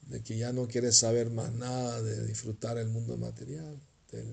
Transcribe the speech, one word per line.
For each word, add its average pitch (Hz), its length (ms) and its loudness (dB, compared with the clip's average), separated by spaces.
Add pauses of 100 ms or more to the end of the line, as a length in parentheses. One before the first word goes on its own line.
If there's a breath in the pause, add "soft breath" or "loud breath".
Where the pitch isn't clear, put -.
De 127 160 -8
que 113 140 -4
ya 120 160 -2
no 127 140 0
quieres 117 280 4
saber 117 340 6
más 113 240 -2
nada 123 480 -2
de 113 240 -2
disfrutar 110 520 -4
el 113 100 0
mundo 117 300 -2
material. 131 640 -8 (300)
Te, 113 240 -8